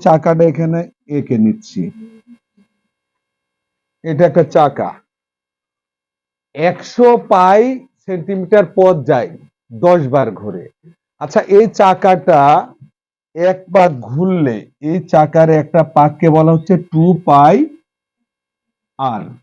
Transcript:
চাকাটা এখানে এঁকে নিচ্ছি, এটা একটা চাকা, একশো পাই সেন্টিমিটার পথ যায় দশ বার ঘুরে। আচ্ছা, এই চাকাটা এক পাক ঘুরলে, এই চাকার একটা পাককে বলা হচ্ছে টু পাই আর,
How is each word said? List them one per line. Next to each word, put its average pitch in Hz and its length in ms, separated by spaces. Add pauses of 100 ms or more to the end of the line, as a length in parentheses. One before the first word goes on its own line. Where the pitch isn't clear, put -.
চাকাটা 165 460
এখানে 165 280 (380)
এঁকে 131 180 (100)
নিচ্ছি, 107 360 (2250)
এটা 160 260
একটা 170 140 (120)
চাকা, 139 340 (1700)
একশো 175 520 (240)
পাই 190 300 (440)
সেন্টিমিটার 190 600 (120)
পথ 185 180 (140)
যায় 120 220 (540)
দশ 175 140 (140)
বার 131 140 (140)
ঘুরে। 92 220 (600)
আচ্ছা, 151 160 (180)
এই 226 80 (140)
চাকাটা 185 640 (920)
এক 180 220 (160)
পাক 180 180 (180)
ঘুরলে, 151 480 (320)
এই 180 80 (140)
চাকার 160 380 (120)
একটা 160 200 (140)
পাককে 151 400
বলা 160 200
হচ্ছে 160 200 (160)
টু 160 140 (220)
পাই 147 280 (1400)
আর, 120 220 (220)